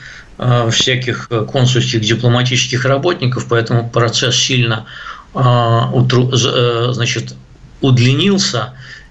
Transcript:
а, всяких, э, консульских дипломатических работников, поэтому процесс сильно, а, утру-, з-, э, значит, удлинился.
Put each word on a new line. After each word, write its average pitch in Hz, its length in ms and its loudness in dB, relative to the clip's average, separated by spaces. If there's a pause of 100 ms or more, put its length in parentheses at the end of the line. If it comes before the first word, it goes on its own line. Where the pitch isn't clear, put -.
(360)
а, 120 320 2
всяких, 123 600 -2
э, 107 200 -2
консульских 123 520 2
дипломатических 123 840 0
работников, 123 640 0
поэтому 117 400 0
процесс 120 480 0
сильно, 117 480 0 (480)
а, 120 580 2
утру-, 127 460 2
з-, 123 160 0
э, 120 400 0
значит, - 420 -4 (460)
удлинился. 131 960 2 (360)